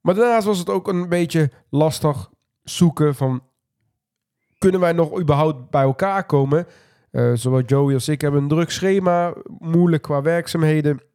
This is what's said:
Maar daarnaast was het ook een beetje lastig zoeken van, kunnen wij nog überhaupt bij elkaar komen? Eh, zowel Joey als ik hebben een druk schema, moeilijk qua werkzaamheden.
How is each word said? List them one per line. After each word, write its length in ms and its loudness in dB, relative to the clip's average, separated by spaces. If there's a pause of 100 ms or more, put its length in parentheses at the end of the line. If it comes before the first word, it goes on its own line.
Maar 140 2
daarnaast 320 2
was 120 0
het 120 -6
ook 180 -4
een 200 -2
beetje 420 0 (200)
lastig 600 -2 (340)
zoeken 500 0
van, 280 -4 (1160)
kunnen 220 2
wij 120 2
nog 280 0
überhaupt 500 0
bij 120 2
elkaar 440 0
komen? 400 0 (440)
Eh, 240 0
zowel 280 0
Joey 320 0
als 140 -4
ik 120 -2
hebben 220 0
een 60 -4
druk 220 0
schema, 640 0 (240)
moeilijk 440 2
qua 200 -4
werkzaamheden. 760 0 (140)